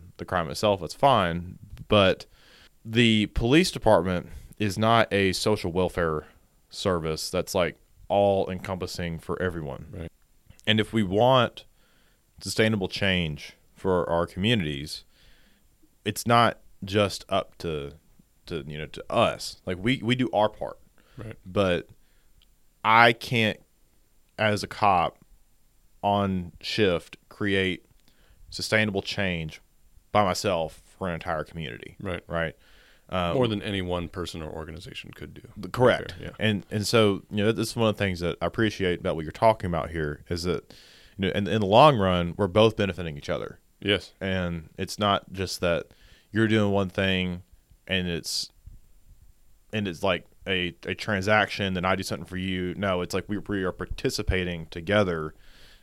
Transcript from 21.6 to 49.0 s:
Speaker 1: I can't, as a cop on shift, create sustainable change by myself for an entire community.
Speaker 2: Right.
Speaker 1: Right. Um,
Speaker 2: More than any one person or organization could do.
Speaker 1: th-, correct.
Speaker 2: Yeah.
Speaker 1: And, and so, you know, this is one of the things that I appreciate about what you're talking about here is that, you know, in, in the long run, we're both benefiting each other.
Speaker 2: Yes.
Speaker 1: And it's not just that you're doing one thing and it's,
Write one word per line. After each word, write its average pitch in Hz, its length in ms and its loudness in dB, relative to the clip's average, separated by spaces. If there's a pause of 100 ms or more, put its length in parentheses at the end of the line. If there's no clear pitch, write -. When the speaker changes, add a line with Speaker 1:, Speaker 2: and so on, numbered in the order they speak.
Speaker 1:
I 117 280 10
can't, 113 460 0 (800)
as 104 240 2
a 98 40 -6
cop 92 520 4 (840)
on 98 580 0
shift, - 560 0 (120)
create 98 580 -2 (640)
sustainable 107 520 0
change 87 580 -6 (520)
by 104 100 4
myself 90 640 -2
for - 240 -10
an 85 60 -4
entire 80 300 -6
community. 73 560 -12
Speaker 2:
Right. 90 280 -8
Speaker 1:
Right. 82 260 -4 (560)
Um, 90 240 -2
Speaker 2:
More 127 140 2
than 104 140 -4
any 98 180 -4
one 87 280 -4
person 85 340 -10
or 78 80 -10
organization 80 640 -14
could 78 200 -16
do. - 80 -20 (200)
Speaker 1:
th-, - 120 -12
correct. 117 480 2
Speaker 2:
Yeah. 85 180 -12
Speaker 1:
And, 104 320 0
and 104 160 -2
so, 104 440 4
you 101 120 -2
know, 110 100 4
this 110 180 -2
is - 60 -8
one 113 120 2
of 101 80 0
the 104 80 -2
things 90 160 -2
that 85 220 -2
I 85 40 0
appreciate 95 540 0
about 85 160 -2
what 80 80 -6
you're 76 80 -10
talking 110 340 2
about 82 240 -4
here 76 380 -6
is 85 140 -4
that, 87 320 -4 (420)
you 95 100 -2
know, - 40 0
in, 101 160 -2
in 107 160 0
the 98 40 0
long 127 300 8
run, 90 400 2
we're 98 120 0
both 107 280 4
benefiting 87 400 -4
each 73 140 -10
other. 57 300 -6 (200)
Speaker 2:
Yes. 98 400 0
Speaker 1:
And 87 560 -4
it's 95 220 -8
not 101 340 0
just 92 300 -6
that 85 240 0 (440)
you're 110 180 2
doing 107 220 2
one 98 200 0
thing 92 520 -2 (440)
and 90 220 -2
it's, - 420 -6 (1200)